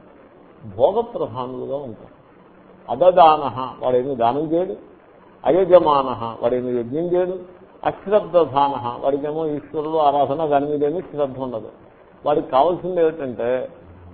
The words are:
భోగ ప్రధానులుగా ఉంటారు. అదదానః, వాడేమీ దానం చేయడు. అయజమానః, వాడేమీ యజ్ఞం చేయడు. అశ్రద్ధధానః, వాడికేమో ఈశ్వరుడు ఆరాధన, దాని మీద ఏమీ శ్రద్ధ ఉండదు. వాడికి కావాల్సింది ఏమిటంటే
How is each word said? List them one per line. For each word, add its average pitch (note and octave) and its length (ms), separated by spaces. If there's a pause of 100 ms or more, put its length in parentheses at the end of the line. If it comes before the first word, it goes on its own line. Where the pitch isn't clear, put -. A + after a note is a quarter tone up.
(760)
భోగ F#3 240
ప్రధానులుగా B2+ 760
ఉంటారు. A#2 400 (760)
అదదానః, C3+ 920
వాడేమీ B2+ 300
దానం C#3 380
చేయడు. F#3 220 (720)
అయజమానః, C#3 960
వాడేమీ B2 360
యజ్ఞం C3 240
చేయడు. F3+ 360 (460)
అశ్రద్ధధానః, C#3+ 1160
వాడికేమో D3 440
ఈశ్వరుడు D3+ 500
ఆరాధన, C#3+ 480
దాని C#3+ 200
మీద D3 200
ఏమీ E3 160
శ్రద్ధ C#3 380
ఉండదు. A2+ 300 (560)
వాడికి D3+ 260
కావాల్సింది E3+ 500
ఏమిటంటే B2+ 680 (440)